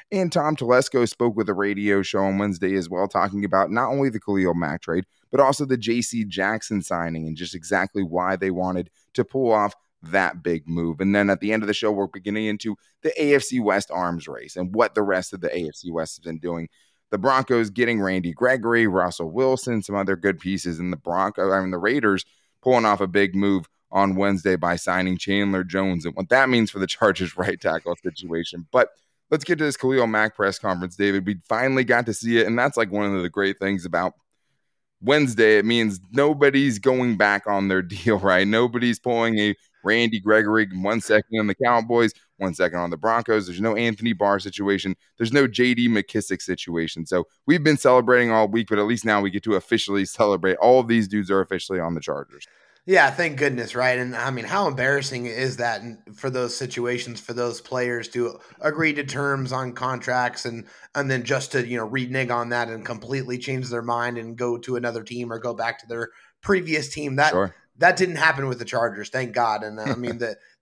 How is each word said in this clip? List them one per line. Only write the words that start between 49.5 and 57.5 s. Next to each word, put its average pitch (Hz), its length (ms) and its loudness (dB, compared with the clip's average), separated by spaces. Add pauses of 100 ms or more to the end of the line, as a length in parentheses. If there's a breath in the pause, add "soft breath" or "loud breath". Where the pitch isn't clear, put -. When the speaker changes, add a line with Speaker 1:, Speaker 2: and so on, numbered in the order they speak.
Speaker 1:
officially 98 500 0
celebrate. 95 500 2
All 123 240 6
of 117 80 -2
these 113 180 4
dudes 98 240 -2
are 98 120 4
officially 92 380 -4
on 85 120 -2
the 80 80 -4
Chargers. 71 460 -10 (400 soft breath)
Speaker 2:
Yeah, 165 240 6
thank 151 260 -2
goodness, 127 380 -2
right? 127 240 2
And, 123 180 -6
I 117 140 -4
mean, 123 160 -6
how 196 220 0
embarrassing 135 580 -2
is 117 320 -4
that 117 240 -2
n-, 117 200 -16 (120)
for 135 160 -6
those 123 260 -4
situations, 120 640 -6
for - 140 -14
those 120 260 -6